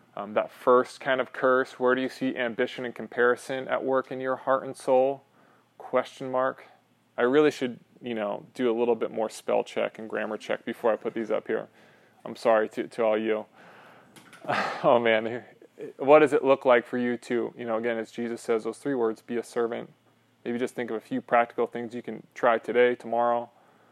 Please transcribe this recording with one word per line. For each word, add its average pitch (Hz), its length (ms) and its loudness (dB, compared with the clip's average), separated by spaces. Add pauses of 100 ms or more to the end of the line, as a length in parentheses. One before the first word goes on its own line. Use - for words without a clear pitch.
(160)
Um, 101 200 -10
that 104 160 -2
first - 480 4
kind 131 200 0
of 120 140 -6
curse, 131 460 0
where 127 160 4
do 131 60 0
you 127 80 -2
see - 280 -4
ambition 123 480 -4
and 120 80 -8
comparison 120 720 -2
at - 160 -2
work 131 280 -2
in 131 80 -8
your 131 160 -4
heart 131 300 0
and 131 120 -10
soul? 131 460 2 (560)
Question - 500 -4
mark. 127 360 -2 (520)
I 117 60 0
really 143 280 4
should, 123 280 -6 (240)
you 123 100 -6
know, 104 400 -4
do 123 180 2
a 110 60 0
little 120 180 2
bit 113 140 -4
more 113 200 -4
spell 113 340 -2
check - 340 -6
and 110 100 -12
grammar 107 300 -6
check - 260 -6
before 117 300 0
I - 20 0
put - 200 -6
these 113 160 -6
up 101 160 -2
here. 110 200 -4 (580)
I'm 117 100 -10
sorry 110 340 2
to, - 180 -6
to - 160 -4
all 107 140 2
you. 110 280 -2 (1000)
<laughs> - 100 -4 (280)
Oh 139 140 6
man, 113 460 0 (540)
what 143 220 8
does 147 120 4
it 143 120 2
look 135 200 2
like 120 220 4
for 123 120 -6
you 120 200 -2
to, 113 400 -4
you 120 80 -10
know, 113 120 -2
again, 117 200 -2
as 110 140 -8
Jesus 117 280 -6
says, 113 240 -2
those 113 140 -8
three 143 160 -4
words, 113 280 -2
be 120 140 -8
a 113 80 -4
servant. 117 460 -6 (560)
Maybe 120 120 -4
just 120 160 -4
think 120 160 -6
of 113 60 -4
a 107 60 -6
few 131 180 -6
practical 117 480 2
things 120 260 -10
you 120 80 -10
can 110 320 -12
try 117 240 4
today, 123 380 2
tomorrow, 117 540 -2 (420)